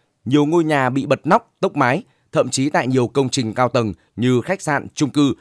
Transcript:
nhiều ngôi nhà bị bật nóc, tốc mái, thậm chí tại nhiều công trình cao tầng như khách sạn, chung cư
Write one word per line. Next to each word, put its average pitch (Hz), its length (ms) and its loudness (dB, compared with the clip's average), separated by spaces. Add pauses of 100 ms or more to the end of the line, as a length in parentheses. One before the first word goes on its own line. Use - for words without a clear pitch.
(240)
nhiều 147 220 2
ngôi 165 180 2
nhà 143 260 0
bị 135 160 -4
bật 143 200 -2
nóc, 190 340 0
tốc - 160 -2
mái, 139 260 0 (300)
thậm 139 180 0
chí 135 200 -2
tại 156 160 0
nhiều 127 220 0
công 131 200 0
trình 110 260 -4
cao 123 140 0
tầng 113 260 -2 (220)
như 123 240 2
khách 185 220 -6
sạn, 143 320 -4
chung 139 160 -2
cư 143 300 2